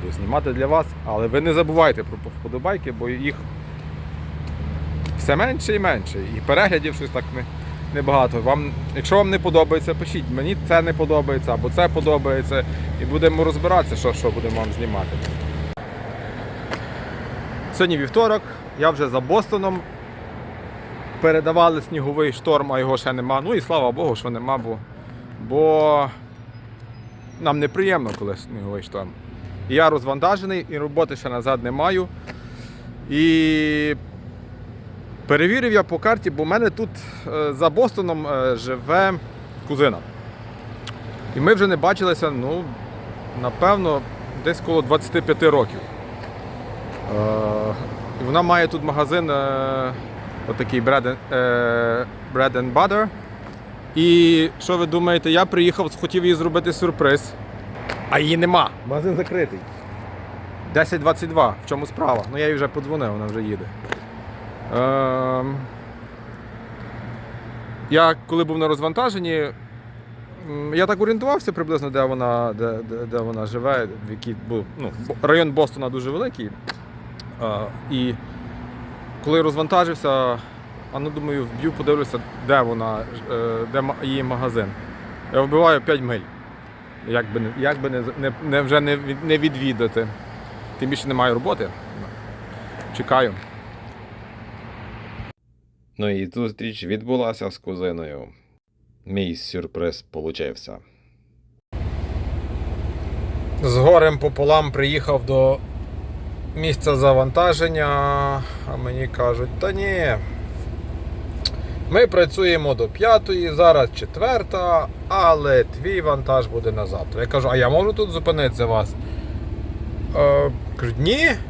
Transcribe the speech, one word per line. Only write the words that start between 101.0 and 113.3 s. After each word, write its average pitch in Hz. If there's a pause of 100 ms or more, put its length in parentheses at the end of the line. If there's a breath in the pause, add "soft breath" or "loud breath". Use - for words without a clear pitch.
З 123
горем 156
пополам 147
приїхав 139
до 131 (960)
місця 156
завантаження, 147 (840 loud breath)
а 135
мені 127
кажуть: 123
«Та 190
ні, 185 (1700 loud breath)
ми 220
працюємо 170
до 113
п'ятої, 196